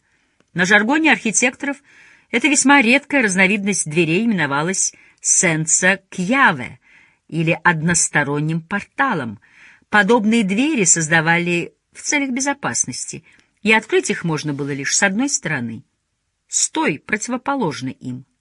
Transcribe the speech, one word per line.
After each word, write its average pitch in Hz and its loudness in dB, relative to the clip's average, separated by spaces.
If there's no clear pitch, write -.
На 175 0
жаргоне 226 4
архитекторов 247 -2
это 240 0
весьма 277 6
редкая 269 2
разновидность 196 0
дверей 165 2
именовалась 165 -2
"сенса 180 0
кьяве" 185 0
или 160 -2
"односторонним 160 0
порталом". 180 -6
Подобные 220 2
двери 226 0
создавали 170 0
в - -20
целях 277 -4
безопасности, 247 -6
и 208 2
открыть 226 0
их - -4
можно 151 -4
было 143 -6
лишь 135 -6
с - 2
одной 208 0
стороны, 120 -6
с - -4
той, 262 -2
противоположной 214 -6
им 127 -12